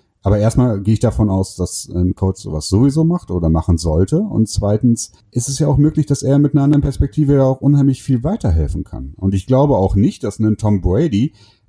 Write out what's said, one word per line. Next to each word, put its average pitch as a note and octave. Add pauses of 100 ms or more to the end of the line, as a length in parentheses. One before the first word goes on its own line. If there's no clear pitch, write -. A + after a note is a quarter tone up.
(220)
Aber G2+
erstmal A2
gehe G#2+
ich -
davon G#2+
aus, F#2+
dass -
ein F2+
Coach -
sowas -
sowieso C3+
macht E3+
oder E2+
machen D#2+
sollte. E2+
Und A2+
zweitens G#2+ (180)
ist A#2+
es C3+
ja D3+
auch C#3+
möglich, D3
dass -
er C#3
mit C#3+
einer C#3+
anderen D3
Perspektive C#3+
ja C3+
auch C3
unheimlich C#3
viel B2
weiterhelfen E2+
kann. C2+
Und F#2+
ich F#2
glaube C3
auch F#2
nicht, B2
dass G#2
ein G#2+
Tom G#2
Brady, A2+ (380)